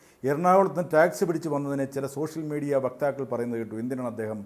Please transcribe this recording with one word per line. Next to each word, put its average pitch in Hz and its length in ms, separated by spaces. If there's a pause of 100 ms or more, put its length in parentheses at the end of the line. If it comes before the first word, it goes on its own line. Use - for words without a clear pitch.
(220)
എറണാകുളത്ത് 180 560
നിന്ന് 143 160
ടാക്സി 175 340
പിടിച്ച് 165 260
വന്നതിനെ 139 300 (100)
ചില 139 100 (100)
സോഷ്യൽ 156 380
മീഡിയ 143 320
വക്താക്കൾ 139 480
പറയുന്നത് 120 280
കേട്ടു. 107 220
എന്തിനാണ് 127 320
അദ്ദേഹം 107 320